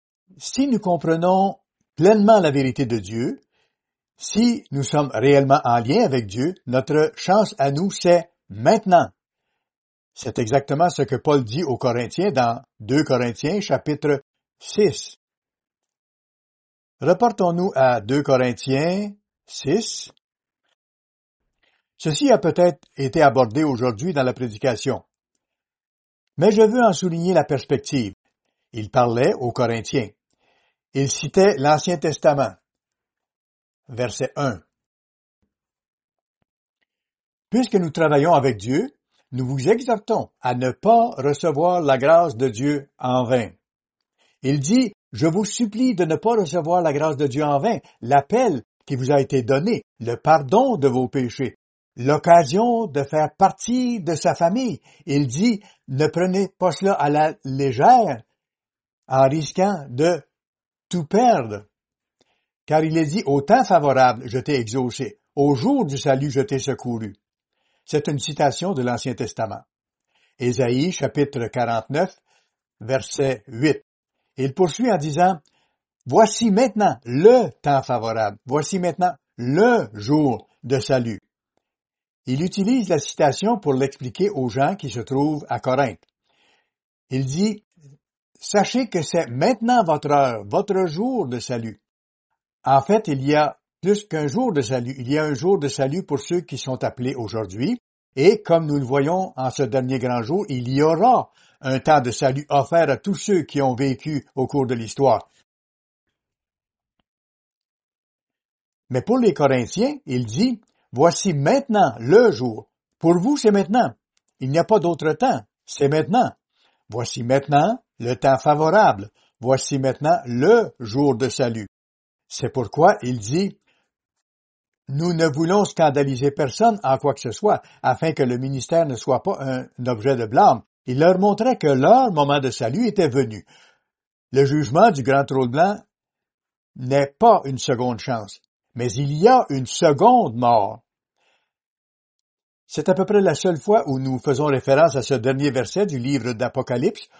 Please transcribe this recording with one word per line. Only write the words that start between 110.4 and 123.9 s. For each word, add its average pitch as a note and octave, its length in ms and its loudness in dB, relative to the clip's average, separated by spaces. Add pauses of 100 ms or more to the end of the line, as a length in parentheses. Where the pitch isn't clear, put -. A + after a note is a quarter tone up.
Voici E3 400 4
maintenant E3+ 640 2
le F#3+ 340 6
jour. » A#2+ 360 -8 (300)
Pour E3+ 220 4
vous, C#4 160 0
c'est G#3+ 160 4
maintenant. G3 420 2 (460)
Il C3 100 -6
n'y D3+ 80 0
a E3 60 4
pas G#3 160 2
d'autre D3+ 320 -2
temps. D3+ 300 -2 (220)
C'est - 240 -2
maintenant. F3 440 0 (560)
Voici B2 340 -8
maintenant C#3+ 560 0 (220)
le A#2+ 160 -4
temps C3+ 220 2
favorable. D3+ 720 2 (280)
Voici C3 400 0
maintenant C#3 460 0
le D3 560 2
jour B2+ 340 0
de A#2+ 140 -2
salut. A2+ 400 -4 (580)
C'est - 240 -6
pourquoi C#3+ 520 2
il B2 180 -6
dit, « E3 400 -4 (1300)